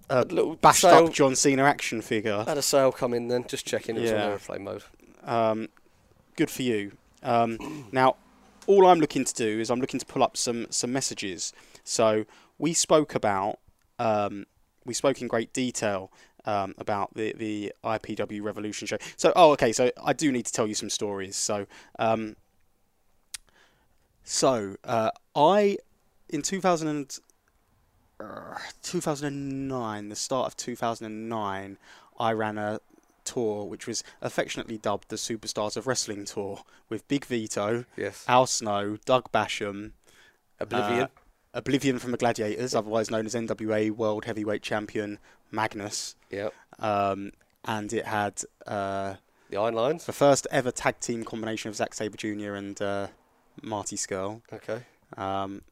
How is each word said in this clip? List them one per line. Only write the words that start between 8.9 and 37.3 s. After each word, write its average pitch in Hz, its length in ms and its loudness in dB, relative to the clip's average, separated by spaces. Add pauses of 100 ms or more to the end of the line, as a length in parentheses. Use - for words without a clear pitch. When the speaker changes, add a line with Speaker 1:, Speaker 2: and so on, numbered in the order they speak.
Speaker 1:
looking 139 240 2
to - 80 -2
do 110 280 0
is 113 100 -2
I'm 123 100 2
looking 131 180 -2
to - 80 -8
pull - 160 0
up - 140 4
some, 117 340 -2
some 120 220 -2
messages. 104 600 -4 (360)
So 110 360 4 (340)
we 160 160 0
spoke 156 400 4
about, 104 460 0 (400)
um, 104 440 0 (400)
we 123 80 -8
spoke 135 300 0
in 120 60 -6
great - 240 -2
detail, 107 580 -2 (340)
um, 98 340 -2
about 101 360 -4
the, 110 180 -2
the 107 400 -6 (120)
I 113 140 -2
P 107 180 -10
W 104 260 -6
Revolution 104 460 -8
show. 107 100 -4 (180)
So, - 200 4
oh, 156 160 10
okay, 127 200 2
so 123 200 2 (120)
I 143 80 2
do 139 200 0
need 120 140 -2
to - 60 -6
tell 117 140 0
you 104 80 -4
some 104 160 -4
stories. 98 460 -4
So, 104 300 -4 (340)
um, 110 340 0 (1900)
so, 110 600 0
uh, 113 260 0 (240)
I, 196 440 6 (500)
in 147 140 -4
two 190 180 -4
thousand 165 280 2
and, 147 300 -6 (1000)
uh, - 380 -14 (240)
two 175 180 -4
thousand 147 280 -4
and 139 400 -6
nine, 107 400 -6
the 104 80 -12
start - 320 -2
of - 80 -14
two 120 180 -8
thousand 113 320 -4
and 110 220 -10
nine, 98 500 -6 (400)
I 113 140 0
ran 107 260 -2
a 107 220 -4 (440)
tour 107 400 -2
which 95 220 -12
was 117 160 -6 (200)
affectionately - 560 -6
dubbed 104 300 -4
the 110 80 -8
Superstars 107 600 -6
of 113 100 -8
Wrestling 107 380 -4
Tour, 101 380 -8 (260)
with 110 200 -8
Big 143 180 -2
Vito, 113 580 -2 (120)